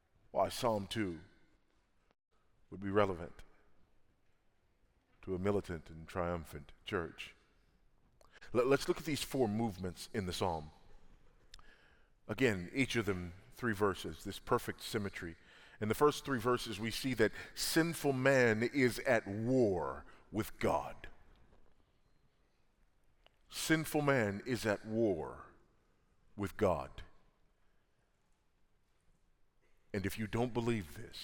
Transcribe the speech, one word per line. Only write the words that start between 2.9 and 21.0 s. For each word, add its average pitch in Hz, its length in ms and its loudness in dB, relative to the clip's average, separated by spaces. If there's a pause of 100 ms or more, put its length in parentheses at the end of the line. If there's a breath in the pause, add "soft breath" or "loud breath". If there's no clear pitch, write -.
relevant 95 440 2 (1900)
to 92 100 -4
a 90 40 0
militant 92 520 -2
and 80 180 -14
triumphant 85 640 -4 (140)
church. - 480 -6 (1200 loud breath)
Let, 120 120 2
let's 139 220 2
look 180 80 0
at - 80 -10
these 147 180 -2
four 131 240 0
movements 101 680 -4
in 104 100 -2
the 90 80 -4
psalm. 80 380 -2 (1600 soft breath)
Again, 101 460 0
each 127 220 0
of 113 80 2
them 90 300 -4 (220)
three 117 180 -2
verses, 95 500 -2
this 98 140 -8
perfect - 440 -2
symmetry. 98 540 -6 (460 loud breath)
In 107 60 0
the 110 60 0
first 147 300 4
three 135 140 -2
verses, 117 420 0
we 113 100 -4
see 131 240 -2
that 113 180 6 (220 loud breath)
sinful 160 600 2
man 123 580 6
is 127 280 4
at 113 280 2
war 101 760 2 (280 loud breath)
with - 260 -4
God. - 360 0 (2500)